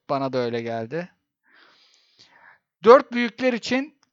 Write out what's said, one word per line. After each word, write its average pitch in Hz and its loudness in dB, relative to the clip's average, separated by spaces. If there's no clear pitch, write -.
Bana 135 -4
da 131 -4
öyle 120 -4
geldi. 117 -10
Dört 269 6
büyükler 240 -2
için 262 -6